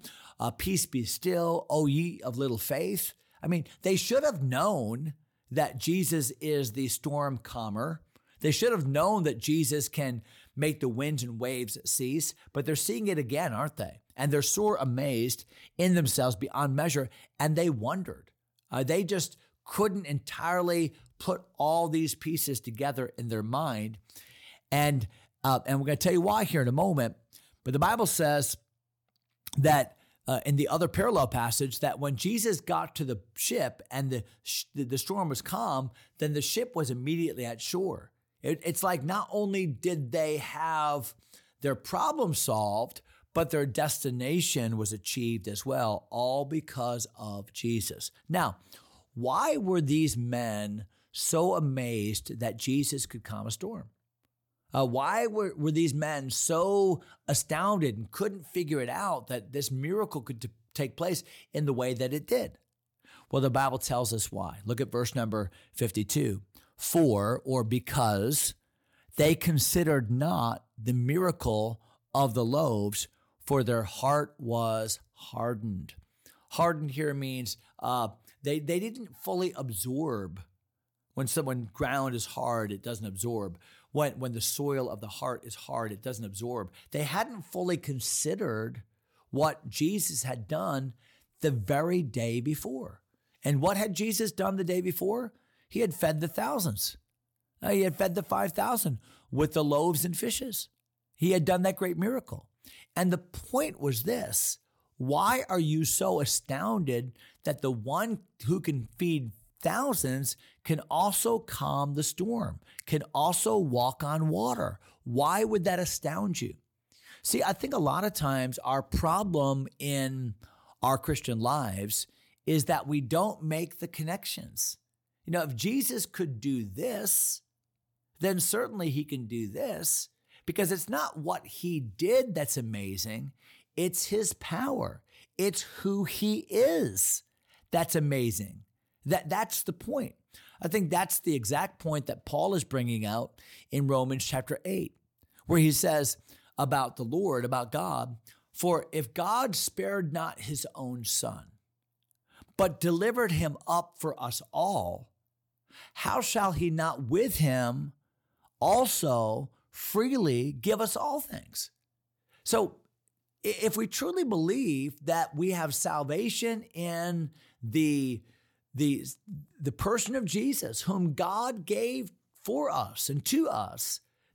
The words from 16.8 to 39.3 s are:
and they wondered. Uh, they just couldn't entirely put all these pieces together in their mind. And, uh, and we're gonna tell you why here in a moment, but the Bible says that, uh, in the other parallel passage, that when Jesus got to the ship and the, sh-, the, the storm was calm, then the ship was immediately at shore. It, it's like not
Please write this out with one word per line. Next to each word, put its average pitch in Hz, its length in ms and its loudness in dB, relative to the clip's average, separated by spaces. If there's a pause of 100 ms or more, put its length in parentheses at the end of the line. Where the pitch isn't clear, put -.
and 151 160 4
they 170 140 4
wondered. 135 600 -4 (400)
Uh, 131 140 0
they 165 180 4
just 175 340 -2 (280)
couldn't 196 420 0
entirely 170 840 0 (260)
put 180 240 -2 (140)
all 160 320 2
these 160 260 2
pieces 151 460 -2
together 127 560 -4
in 120 120 -6
their 110 160 -2
mind. 113 520 -2 (720)
And, 143 360 4 (380)
uh, 131 220 4
and 135 120 2
we're 135 80 0
gonna 147 100 2
tell 185 160 2
you 175 80 6
why 208 240 4
here 156 180 2
in 120 60 4
a 127 40 4
moment, 147 420 2 (500)
but 131 80 0
the 143 60 2
Bible 208 280 4
says 147 500 2 (1040)
that, 143 380 4 (300)
uh, 127 180 2
in 143 120 2
the 143 100 2
other 165 220 2
parallel 190 400 4
passage, 123 500 0
that 135 220 0
when 139 160 0
Jesus 208 440 0
got 165 360 -2
to 151 80 -2
the 120 160 -2 (140)
ship 180 560 -2
and 135 200 -2
the, 120 140 -2 (180)
sh-, - 220 -4 (100)
the, 143 80 -4
the 127 160 -2
storm 190 300 -2
was 135 140 -4
calm, 156 500 -2 (260)
then 151 140 0
the 143 100 -2
ship - 320 -2
was 147 160 0
immediately 139 540 -2
at 117 160 -6
shore. - 500 -4 (320)
It, 151 220 -2
it's - 180 -2
like 175 220 0
not 185 260 -2